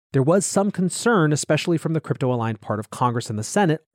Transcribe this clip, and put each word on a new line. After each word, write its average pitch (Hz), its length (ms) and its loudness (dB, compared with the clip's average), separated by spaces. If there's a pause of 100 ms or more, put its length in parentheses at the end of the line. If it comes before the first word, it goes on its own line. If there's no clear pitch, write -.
(120)
there 139 100 2
was 170 240 2
some 202 240 0
concern, 180 640 2
especially 156 460 0
from 160 160 -4
the 160 80 -2
crypto-aligned 120 580 -2
part 107 200 -6
of 107 100 -10
Congress 120 400 -2
and 107 100 -6
the 107 40 -4
Senate, 165 400 0 (120)